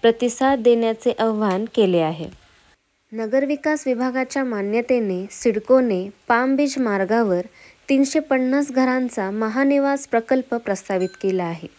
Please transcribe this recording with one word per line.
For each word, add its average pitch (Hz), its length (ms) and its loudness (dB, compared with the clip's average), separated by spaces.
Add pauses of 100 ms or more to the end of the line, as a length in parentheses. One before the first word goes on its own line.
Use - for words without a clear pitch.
प्रतिसाद 247 580 2
देण्याचे 226 600 2
आवाहन 214 460 0 (100)
केले 185 220 4
आहे. 160 300 -2 (840)
नगरविकास 269 760 -2
विभागाच्या 254 560 -2
मान्यतेने 214 880 -2
सिडकोने 214 800 0 (180)
पाम 254 280 2
बीच 277 220 0
मार्गावर 202 640 0 (480)
तीनशे 277 300 2
पन्नास 277 520 0
घरांचा 254 600 -2
महानिवास 277 760 0
प्रकल्प 247 480 0
प्रस्तावित 190 540 -2 (120)
केला 185 220 0
आहे. 165 240 -8 (120)